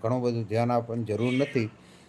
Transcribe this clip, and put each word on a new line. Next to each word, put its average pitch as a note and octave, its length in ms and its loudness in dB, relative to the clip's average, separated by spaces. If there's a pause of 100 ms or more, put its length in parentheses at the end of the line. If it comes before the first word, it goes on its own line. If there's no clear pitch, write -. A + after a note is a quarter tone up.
ઘણું B2 180 0
બધું A#2 220 0
ધ્યાન A2+ 300 0
આપવાની A#2 320 -2
જરૂર G#2+ 280 0
નથી. B2+ 380 0 (380)